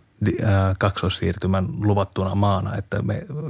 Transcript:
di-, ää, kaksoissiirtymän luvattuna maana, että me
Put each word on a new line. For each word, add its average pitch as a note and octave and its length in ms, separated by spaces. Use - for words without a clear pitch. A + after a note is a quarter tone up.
di-, - 200
ää, F#2+ 340
kaksoissiirtymän F#2+ 880
luvattuna G2 560
maana, G2 420
että G#2 260
me - 240